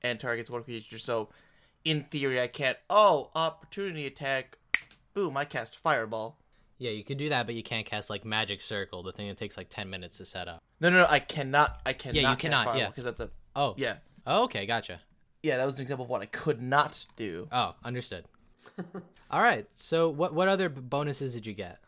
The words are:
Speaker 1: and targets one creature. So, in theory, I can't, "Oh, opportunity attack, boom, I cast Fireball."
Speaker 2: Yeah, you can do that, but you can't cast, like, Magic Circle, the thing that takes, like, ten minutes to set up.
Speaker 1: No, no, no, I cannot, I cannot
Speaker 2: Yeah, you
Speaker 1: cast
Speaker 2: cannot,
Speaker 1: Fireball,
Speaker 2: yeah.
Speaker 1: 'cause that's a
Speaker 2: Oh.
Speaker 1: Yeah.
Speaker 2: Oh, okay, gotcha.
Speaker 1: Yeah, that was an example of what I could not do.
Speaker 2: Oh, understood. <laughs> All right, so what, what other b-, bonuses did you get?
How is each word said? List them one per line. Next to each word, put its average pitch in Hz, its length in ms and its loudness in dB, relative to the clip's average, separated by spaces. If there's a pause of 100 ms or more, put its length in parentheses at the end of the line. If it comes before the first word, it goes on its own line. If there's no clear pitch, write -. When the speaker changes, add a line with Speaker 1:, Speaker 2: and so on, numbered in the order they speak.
Speaker 1:
and 123 160 -2
targets 117 320 -4
one 120 120 -6
creature. 113 360 -12
So, 110 300 -2 (540)
in 151 280 2
theory, 135 280 0
I 123 80 0
can't, 131 300 -2 (140)
"Oh, 190 420 6
opportunity 160 720 -4
attack, 135 520 -4 (580)
boom, 170 200 -2
I 143 100 0
cast 123 320 -8
Fireball." 113 600 0 (400)
Speaker 2:
Yeah, 120 140 -4
you 107 120 -6
can 139 140 -6
do 147 120 -4
that, 127 180 2
but 117 80 -6
you 113 80 -6
can't 110 240 -4
cast, 107 220 -6
like, 104 140 -6
Magic 107 380 -2
Circle, 98 420 -6
the 92 80 -8
thing 104 180 -8
that 98 80 -10
takes, 104 200 -8
like, 92 120 -12
ten 98 200 -8
minutes 90 300 -12
to 95 60 -14
set 90 220 -8
up. 85 140 -14 (180)
Speaker 1:
No, 165 100 6
no, 180 100 8
no, 180 100 10
I 147 100 6
cannot, 143 680 2
I 131 60 0
cannot 131 220 -6
Speaker 2:
Yeah, 151 60 6
you 131 60 6
Speaker 1:
cast 127 120 4
Speaker 2:
cannot, 143 260 2
Speaker 1:
Fireball, 117 160 2
Speaker 2:
yeah. 101 100 -2
Speaker 1:
'cause 127 120 -10
that's 120 160 -6
a 110 120 -8 (240)
Speaker 2:
Oh. 135 220 2
Speaker 1:
Yeah. 120 200 -2 (300)
Speaker 2:
Oh, 160 160 4
okay, 98 240 -2
gotcha. 107 340 -4 (400)
Speaker 1:
Yeah, 143 160 2
that 131 80 2
was 131 120 -2
an 143 40 -8
example 127 240 -6
of 117 40 -14
what 117 120 -2
I 104 40 -8
could 120 360 -2
not 139 540 2
do. 92 360 -8
Speaker 2:
Oh, 113 320 0
understood. 120 420 -8 (520)
<laughs> - 540 -14
All 160 100 4
right, 180 340 4
so 165 340 2
what, 151 240 0
what 175 140 4
other 190 220 4
b-, 135 120 -8
bonuses 139 540 -2
did 110 100 -8
you 110 80 -6
get? 92 340 -10